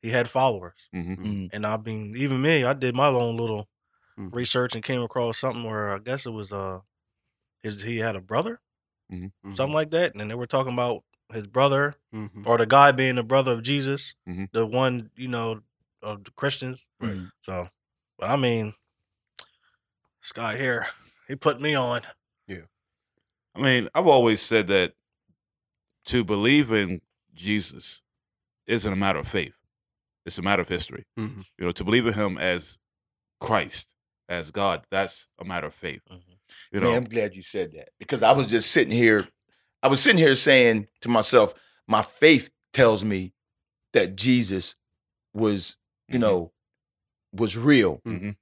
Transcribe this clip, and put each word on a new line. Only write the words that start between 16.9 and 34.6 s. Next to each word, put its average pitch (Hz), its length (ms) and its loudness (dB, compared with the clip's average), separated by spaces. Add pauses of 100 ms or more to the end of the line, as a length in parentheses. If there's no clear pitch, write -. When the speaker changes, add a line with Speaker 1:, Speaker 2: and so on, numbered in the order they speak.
Speaker 3:
Right. 104 180 -8 (280)
Speaker 1:
So, 90 220 -8 (500)
but 92 100 -6
I 127 80 0
mean, 117 380 -2 (1500)
this - 120 -16
guy 113 260 -6
here, 123 300 -4 (400)
he 151 80 -10
put 139 240 0
me 151 140 -2
on. 120 280 -2 (440)
Speaker 4:
Yeah. 90 200 -14 (880)
Speaker 2:
I 92 80 -10
mean, 127 320 2
I've 175 140 4
always 120 340 6
said 110 240 0
that 90 280 0 (1120)
to 120 180 -2
believe 113 480 2
in 95 280 0 (320)
Jesus - 680 -8 (640)
isn't 107 260 -2
a 92 40 -4
matter 95 240 0
of - 80 -10
faith. 87 260 -6 (720)
It's 85 100 -12
a 90 60 -10
matter 95 200 0
of 82 60 -6
history. - 380 -8 (120)
Speaker 4:
Mm-hmm. 107 240 -10 (160)
Speaker 2:
You 87 80 -6
know, 87 60 -2
to 92 120 -8
believe 113 220 2
in 113 80 0
him 101 240 -2
as 90 380 -4 (640)
Christ, - 460 -4 (420)
as 82 240 -8
God, 95 300 -2 (100)